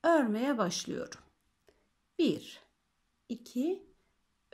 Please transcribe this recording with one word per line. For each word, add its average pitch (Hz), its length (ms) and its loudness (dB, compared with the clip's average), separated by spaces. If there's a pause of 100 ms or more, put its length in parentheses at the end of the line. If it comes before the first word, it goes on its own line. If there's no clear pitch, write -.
örmeye 262 560 2
başlıyorum. - 600 -4 (1000)
Bir, - 420 0 (680)
iki, 285 580 -4 (680)